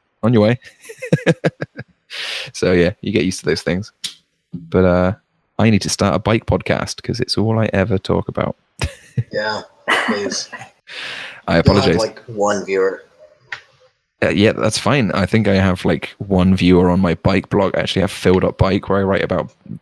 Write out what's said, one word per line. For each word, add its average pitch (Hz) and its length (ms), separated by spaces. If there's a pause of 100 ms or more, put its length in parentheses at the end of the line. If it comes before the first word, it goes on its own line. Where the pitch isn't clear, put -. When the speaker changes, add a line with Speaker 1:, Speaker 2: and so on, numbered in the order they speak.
(240)
Speaker 1:
On 117 100
your 110 100
way." 117 160 (640)
<laughs> - 140 (1120)
So - 200
yeah, 87 180 (100)
you 101 100
get 90 140
used 92 140
to - 80
those 80 160
things. 90 280 (640)
But, 90 320
uh, 90 280 (440)
I 110 140
need 98 100
to - 80
start - 240
a 85 60
bike 110 260
podcast - 560
'cause - 180
it's - 200
all 110 180
I 110 160
ever 95 240
talk 90 300
about. - 280 (240)
<laughs> - 80 (440)
Speaker 2:
Yeah, - 300 (460)
please. 202 420 (1000)
Speaker 1:
I 92 60
Speaker 2:
You'll - 20
have, 85 100
Speaker 1:
apologize. 95 320
Speaker 2:
like, - 280
one 101 400
viewer. 95 380 (1200)
Speaker 1:
Uh, - 60
yeah, 95 220
that's - 280
fine. 117 320
I 95 160
think 110 200
I 104 80
have, 95 300
like, - 340
one 95 360
viewer 90 340
on 90 100
my 87 160
bike 95 340
blog. 95 260
I 76 60
actually 95 200
have 95 100
Filled 92 320
Up - 160
Bike 95 300
where 98 100
I 98 40
write 95 200
about 73 280 (300)